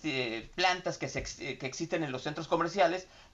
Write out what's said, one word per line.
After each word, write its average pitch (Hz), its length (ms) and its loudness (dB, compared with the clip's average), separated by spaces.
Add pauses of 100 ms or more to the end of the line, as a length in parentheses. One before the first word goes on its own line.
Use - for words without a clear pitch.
eh, 123 500 -2
plantas 180 420 2
que 139 120 -4
se 139 100 -4
ex-, - 220 -8
eh, 135 180 -6
que 139 80 -6
existen 160 380 -2
en 139 80 -2
los 127 100 -4
centros 156 240 -4
comerciales, 170 600 4 (260)